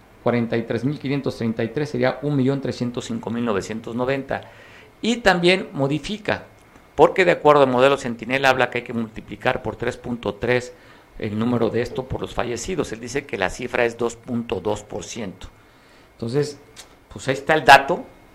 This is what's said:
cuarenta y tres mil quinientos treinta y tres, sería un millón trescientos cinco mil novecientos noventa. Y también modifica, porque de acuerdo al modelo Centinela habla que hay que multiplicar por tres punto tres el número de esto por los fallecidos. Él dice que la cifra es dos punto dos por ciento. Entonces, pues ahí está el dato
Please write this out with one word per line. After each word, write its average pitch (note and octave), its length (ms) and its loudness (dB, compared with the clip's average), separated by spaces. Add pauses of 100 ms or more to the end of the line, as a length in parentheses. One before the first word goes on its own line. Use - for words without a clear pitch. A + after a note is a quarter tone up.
(240)
cuarenta A#2 340 0
y A2+ 60 -2
tres A2+ 200 -4
mil C#3+ 160 0
quinientos C3+ 380 -4
treinta A2+ 260 -2
y A2+ 60 -2
tres, D3 200 -4
sería B2+ 320 0
un D3 140 -2
millón C3+ 260 2
trescientos B2 440 -6
cinco A2+ 240 -6
mil A#2 160 -4
novecientos A2 500 -4
noventa. B2+ 460 -2 (600)
Y A#3 160 0
también F#3 560 4
modifica, C#3+ 720 -4 (500)
porque E3+ 280 6
de E3+ 80 4
acuerdo D3 320 6
al C3 60 4
modelo C3 280 6
Centinela B2+ 520 -2
habla B2+ 200 4
que A#2+ 100 -4
hay A#2+ 40 -10
que B2 100 -12
multiplicar A2+ 680 -4
por A2 140 -6
tres A#2+ 220 0
punto A#2 380 -6
tres A#2+ 380 0 (460)
el G#2+ 180 -6
número A#2 320 2
de A2 120 -2
esto B2+ 240 -6
por - 160 -8
los F#2+ 120 -10
fallecidos. A#2+ 580 -4
Él A2+ 80 -12
dice B2 260 -6
que A#2 120 -8
la F#2 120 0
cifra A#2+ 360 -2
es A#2 120 -2
dos A#2 180 -4
punto A#2 440 -6
dos G#2 240 -4
por G2+ 200 -12
ciento. - 440 -12 (680)
Entonces, C3 460 -4 (520)
pues - 160 -14
ahí C3+ 80 -2
está D#3+ 180 -2
el D#3 120 0
dato C#3+ 400 8 (300)